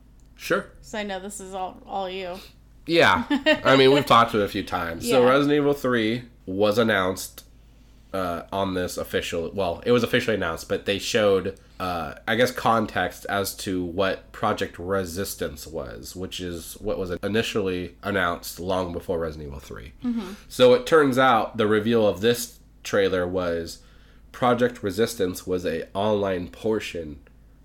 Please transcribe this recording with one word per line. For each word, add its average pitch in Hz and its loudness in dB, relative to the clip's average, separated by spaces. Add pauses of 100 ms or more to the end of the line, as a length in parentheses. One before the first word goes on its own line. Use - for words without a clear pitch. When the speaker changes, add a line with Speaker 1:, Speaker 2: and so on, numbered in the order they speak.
(360)
Speaker 1:
Sure. 190 -2 (180)
Speaker 2:
'Cause - -18
I 214 -4
know 196 -6
this 202 -14
is 190 -14
all, 185 -8
all 190 -6
you. 185 -8 (500)
Speaker 1:
Yeah. 131 4
Speaker 2:
<laughs> 294 0
Speaker 1:
I 131 6
mean, 135 8
we've 143 4
talked 117 6
about 107 2
it 101 2
a - -4
few 95 -4
times. 85 -4
So 127 6
Speaker 2:
Yeah. 123 8
Speaker 1:
Resident 143 4
Evil 143 4
three 123 0 (220)
was 104 2
announced, 95 0 (680)
uh, 87 -4 (100)
on 98 -2
this 90 -4
official, 82 -4
well, 90 -4
it 120 4
was 123 4
officially 117 0
announced, 85 -4
but 98 -2
they 101 0
showed, 98 2 (220)
uh, 85 -4 (120)
I 113 0
guess, 120 2
context 107 0
as 98 -2
to 92 -4
what 90 -2
Project 104 -4
Resistance 90 -6
was, 65 -12
which 90 -10
is 87 -10
what 101 -4
was 90 -6 (100)
initially 98 -2
announced 95 -2
long 92 -4
before 85 -4
Resident 78 -8
Evil 67 -14
three. - -16 (120)
Speaker 2:
Mm-hmm. 226 -6 (160)
Speaker 1:
So - 8
it 247 2
turns 147 6
out 123 4
the 110 2
reveal 107 4
of 92 0
this 120 0 (240)
trailer 92 2
was 85 -4 (540)
Project 123 0
Resistance 98 -2
was 90 -2
a 82 -4
online 98 -2
portion 85 -6 (440)